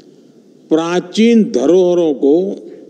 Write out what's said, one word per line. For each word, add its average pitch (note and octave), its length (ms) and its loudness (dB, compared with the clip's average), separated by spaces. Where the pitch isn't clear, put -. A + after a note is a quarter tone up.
प्राचीन F3+ 760 0
धरोहरों E3 720 0
को D#3 380 0